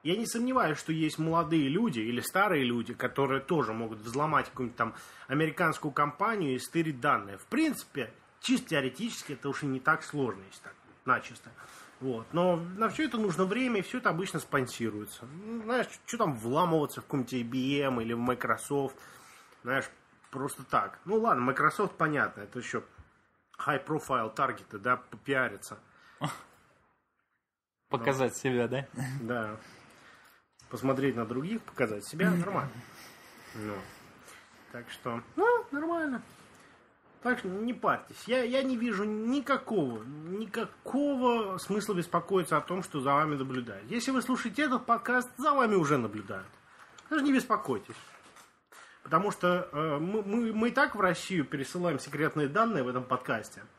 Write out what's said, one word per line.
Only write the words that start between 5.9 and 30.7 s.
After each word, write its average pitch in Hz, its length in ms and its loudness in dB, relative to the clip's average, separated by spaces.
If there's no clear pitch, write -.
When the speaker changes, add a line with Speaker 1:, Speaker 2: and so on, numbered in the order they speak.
Speaker 1:
компанию 151 640 0
и 123 60 -4
стырить 160 400 -2
данные. 104 380 2
В - 80 -18
принципе, 254 680 0
чисто - 280 0
теоретически 151 640 -2
это 143 160 -6
уж 139 160 -4
и - 20 -2
не 131 140 -2
так 156 240 2
сложно, 113 440 -2
если - 140 -20
так - 120 -18
начисто. 120 440 -2
Вот. 117 320 -4
Но 175 240 4
на 185 320 -2
все 302 160 -2
это 247 120 -2
нужно 190 280 2
время, 233 340 0
и 185 40 -2
все - 160 -6
это - 120 2
обычно 170 300 -2
спонсируется. 117 840 -4
Ну, 208 380 -10
знаешь, 226 240 0
че, - 200 -16
че 233 120 -6
там 175 180 2
вламываться 143 640 2
в - 40 -16
какой-нибудь 131 300 -2
I 120 100 0
B 131 360 0
M 127 200 2
или 113 120 -2
в 117 60 -2
Microsoft, 123 760 0
знаешь, 131 220 0
просто 139 320 -6
так. 101 400 0
Ну 214 160 2
ладно, 185 220 4
Microsoft, 147 540 2
понятно, 139 440 0
это 104 180 -12
еще 117 240 -4
high 139 300 -2
profile 131 480 0
таргеты, 120 460 -2
да, 123 160 2
попиариться. 117 840 -4
Speaker 2:
Показать 131 440 0
Speaker 1:
Ну. - 80 -10
Speaker 2:
себя, 123 260 2
да? 123 200 -4
Speaker 1:
Да. 113 360 -4